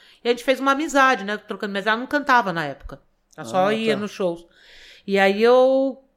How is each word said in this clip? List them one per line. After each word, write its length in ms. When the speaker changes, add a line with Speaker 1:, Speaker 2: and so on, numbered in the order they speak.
Speaker 1:
e 40
a 40
gente 120
fez 160
uma 140
amizade, 500
né, 120
trocando. 380
Mas 140
ela 100
não 80
cantava 480
na 100
época. 380
Ela 120
só 220
Speaker 2:
Ah, 40
Speaker 1:
ia 220
Speaker 2:
tá. 60
Speaker 1:
nos 100
shows. 340
E 100
aí 240
eu 580